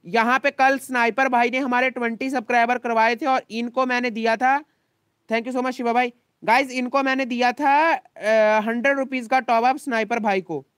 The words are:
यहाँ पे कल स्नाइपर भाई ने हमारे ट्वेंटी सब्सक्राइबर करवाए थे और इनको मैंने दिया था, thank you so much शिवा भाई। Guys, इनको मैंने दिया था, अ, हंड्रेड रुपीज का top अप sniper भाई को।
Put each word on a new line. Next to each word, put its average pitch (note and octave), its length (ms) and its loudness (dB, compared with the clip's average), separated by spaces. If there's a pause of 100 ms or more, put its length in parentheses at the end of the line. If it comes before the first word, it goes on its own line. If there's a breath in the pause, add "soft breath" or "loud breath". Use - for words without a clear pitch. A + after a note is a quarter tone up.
यहाँ A3+ 320 2
पे C#4 120 0
कल C4+ 280 2
स्नाइपर B3+ 500 0
भाई B3 220 2
ने B3+ 80 -4
हमारे B3+ 320 0
ट्वेंटी A#3+ 400 -6
सब्सक्राइबर A#3+ 480 0
करवाए A3+ 380 0
थे D4+ 100 -6
और C4 240 0
इनको A#3+ 360 -2
मैंने B3 240 -2
दिया A3+ 260 0
था, C4 280 0 (680)
thank A3+ 140 -2
you B3 100 -8
so B3 80 -2
much B3+ 140 -4
शिवा A#3 160 -2
भाई। B3 200 0 (320)
Guys, C4 260 2
इनको B3+ 320 -2
मैंने C4+ 220 0
दिया A#3+ 280 0
था, D4 400 2
अ, G#3+ 680 2
हंड्रेड A#3+ 380 0
रुपीज B3+ 280 -4
का B3+ 140 2
top A#3 240 0
अप C4 120 2
sniper A#3 420 -2
भाई G3+ 220 0
को। D#3 240 -8 (140)